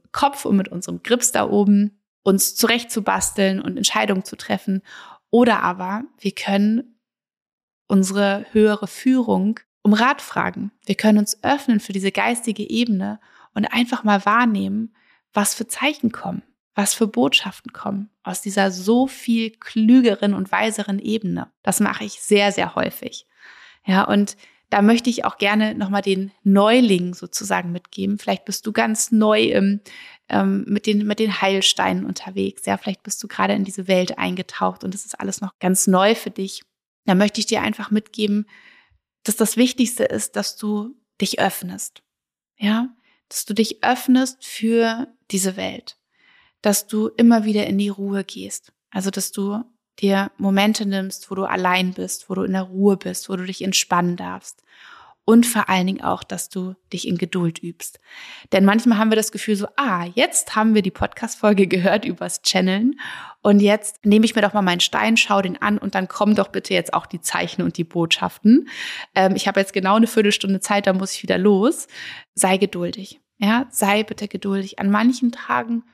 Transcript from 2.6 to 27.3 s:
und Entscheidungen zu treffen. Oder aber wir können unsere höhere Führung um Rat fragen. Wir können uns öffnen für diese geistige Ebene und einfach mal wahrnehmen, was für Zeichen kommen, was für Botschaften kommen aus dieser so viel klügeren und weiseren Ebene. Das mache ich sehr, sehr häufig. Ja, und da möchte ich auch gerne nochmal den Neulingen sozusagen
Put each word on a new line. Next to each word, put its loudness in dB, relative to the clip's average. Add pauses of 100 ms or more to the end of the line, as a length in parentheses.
und -6
Entscheidungen -2
zu -14
treffen. -4 (480)
Oder 4
aber -4 (160)
wir -4
können 0 (880)
unsere 2
höhere 4
Führung 0 (220)
um 4
Rat 2
fragen. -6 (140)
Wir -2
können 4
uns -2
öffnen 0
für -6
diese -2
geistige -4
Ebene -2 (340)
und -2
einfach -2
mal 2
wahrnehmen, 0 (400)
was 0
für -8
Zeichen -2
kommen, -10 (320)
was -2
für 0
Botschaften -2
kommen -8 (140)
aus -10
dieser 0
so 2
viel -2
klügeren 4
und -4
weiseren -2
Ebene. -4 (120)
Das -2
mache 0
ich -12
sehr, 4
sehr -2
häufig. -6 (580)
Ja, 2
und 0 (320)
da 2
möchte 4
ich -4
auch -4
gerne 0
nochmal -2
den -2 (120)
Neulingen 4
sozusagen -6